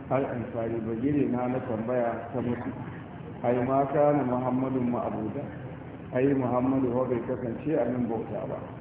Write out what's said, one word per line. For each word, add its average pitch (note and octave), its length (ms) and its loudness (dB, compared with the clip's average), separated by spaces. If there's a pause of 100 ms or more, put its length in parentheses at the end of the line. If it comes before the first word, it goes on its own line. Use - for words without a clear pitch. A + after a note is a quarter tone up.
Hal C3+ 180 2
ansari A2+ 560 -4
bagire A#2+ 480 2
na B2 200 0
na B2+ 120 0
tambaya A#2 720 -2
ta B2+ 80 -2
mutu. A#2+ 300 -2 (720)
Ai A#2+ 240 2
ma C3+ 220 4
kana D3 360 6
Muhammadun B2+ 720 2
ma'buda. A2 480 -2 (720)
Ai C3+ 220 4
Muhammadu B2+ 580 2
ba B2+ 120 2
bai B2 200 0
kasance A#2+ 480 -2
abin B2 360 2
bauta G#2 360 -4
ba. - 140 -4 (220)